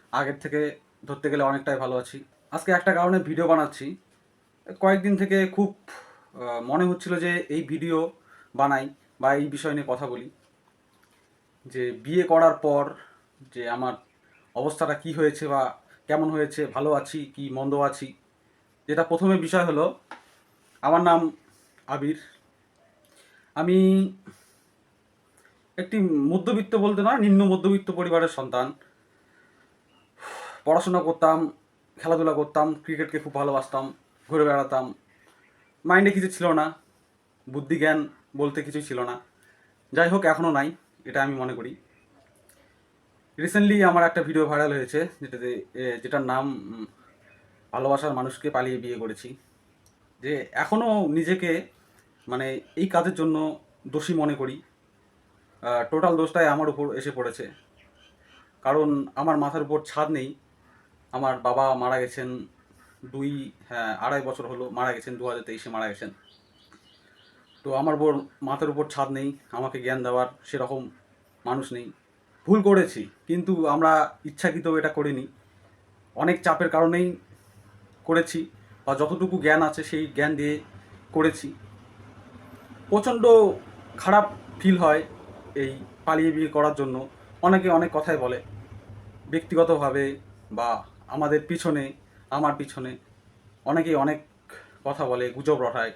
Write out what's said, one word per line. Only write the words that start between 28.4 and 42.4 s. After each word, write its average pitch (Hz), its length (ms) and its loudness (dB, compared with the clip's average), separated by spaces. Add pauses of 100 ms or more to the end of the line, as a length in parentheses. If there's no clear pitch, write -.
পড়াশোনা 175 360 2
করতাম, 160 520 2 (500)
খেলাধুলা 160 300 2
করতাম, 151 420 0
ক্রিকেটকে 151 440 -6
খুব 147 160 -10
ভালোবাসতাম, 139 600 -2 (340)
ঘুরে 151 160 4
বেড়াতাম, 135 500 0 (880)
মাইন্ডে 190 260 6
কিছু 190 180 -2
ছিল 175 240 0
না, 156 200 2 (800)
বুদ্ধি 143 260 -4
জ্ঞান 151 320 2 (280)
বলতে 143 260 -2
কিছুই 147 200 -8
ছিল 123 200 -6
না। 123 180 -8 (720)
যাই 165 160 4
হোক, 190 160 2
এখনও 160 260 4
নাই, 147 220 0 (320)
এটা 135 180 -4
আমি 139 120 -2
মনে 127 200 -6
করি। 127 220 -12 (1600)